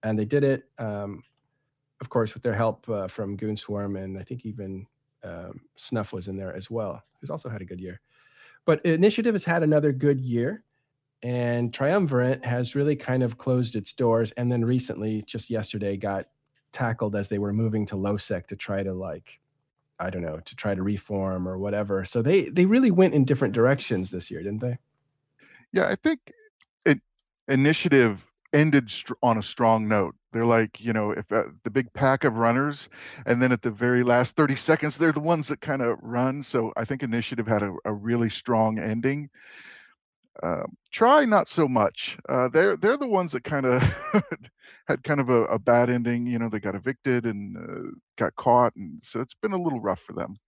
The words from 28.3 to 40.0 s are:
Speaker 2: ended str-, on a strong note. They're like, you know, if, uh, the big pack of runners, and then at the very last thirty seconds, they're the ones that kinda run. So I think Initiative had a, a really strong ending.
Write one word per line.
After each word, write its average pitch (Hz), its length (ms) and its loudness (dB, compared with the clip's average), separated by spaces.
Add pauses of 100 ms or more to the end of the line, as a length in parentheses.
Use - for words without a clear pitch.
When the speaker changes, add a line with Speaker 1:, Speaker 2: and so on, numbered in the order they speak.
Speaker 2:
ended 143 380 4
str-, - 320 -10
on 117 160 4
a 107 40 -4
strong 113 460 2
note. 104 260 2 (180)
They're 113 140 0
like, 113 340 2
you 117 120 -4
know, 107 200 0
if, - 200 -6
uh, 107 120 2 (180)
the 117 80 -6
big 123 240 -2
pack 135 300 2
of 113 140 0
runners, 131 500 0 (380)
and 123 140 2
then 127 120 4
at 113 100 -2
the 120 80 -2
very 123 320 2
last 123 340 2
thirty 139 200 2
seconds, - 420 0
they're 160 140 4
the 147 80 -2
ones 156 280 0
that 143 120 -6
kinda 131 420 -2
run. 131 400 -2
So 113 340 -2
I 113 80 -2
think 131 200 -6
Initiative 117 420 -4
had 107 160 2
a, 98 100 -4 (120)
a 107 100 -2
really 113 360 0
strong 110 500 0
ending. 131 500 -2 (1120)